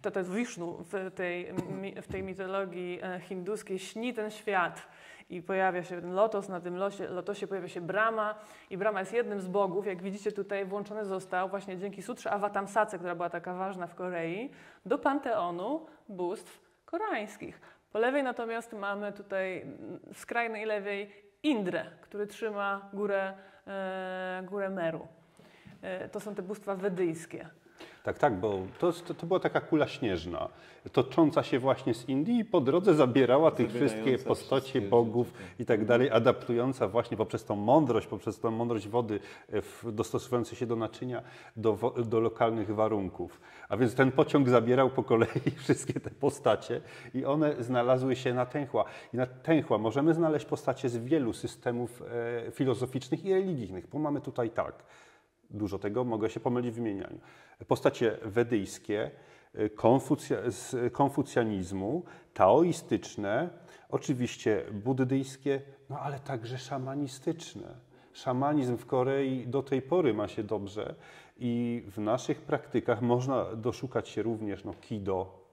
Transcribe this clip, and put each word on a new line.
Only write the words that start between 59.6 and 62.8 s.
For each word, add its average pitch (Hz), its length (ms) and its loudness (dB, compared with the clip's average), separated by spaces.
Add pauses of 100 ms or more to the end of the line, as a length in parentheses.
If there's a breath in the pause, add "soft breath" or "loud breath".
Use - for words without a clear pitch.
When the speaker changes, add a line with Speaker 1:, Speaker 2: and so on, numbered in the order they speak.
Speaker 2:
konfucja-, 123 840 4
z 120 420 -4
konfucjanizmu, 113 1120 0 (300 loud breath)
taoistyczne, 113 1160 4 (400 loud breath)